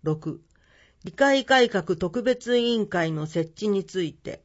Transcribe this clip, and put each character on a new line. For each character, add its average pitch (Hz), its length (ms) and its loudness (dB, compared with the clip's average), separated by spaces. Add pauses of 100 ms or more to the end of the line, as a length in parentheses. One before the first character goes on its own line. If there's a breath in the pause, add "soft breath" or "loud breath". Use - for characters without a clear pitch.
六、 156 400 -6 (640 soft breath)
議 180 80 -12
会 277 320 4
改 254 260 4
革 180 260 0
特 180 260 -4
別 247 360 0
委 240 160 2
員 208 120 0
会 170 260 -2
の 156 140 -4
設 160 260 -4
置 214 160 -4
に 196 160 0
つ 185 180 -6
い 151 100 -6
て - 320 -14